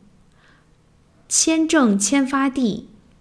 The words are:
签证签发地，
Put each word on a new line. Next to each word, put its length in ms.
签 360
证 320
签 300
发 220
地， 400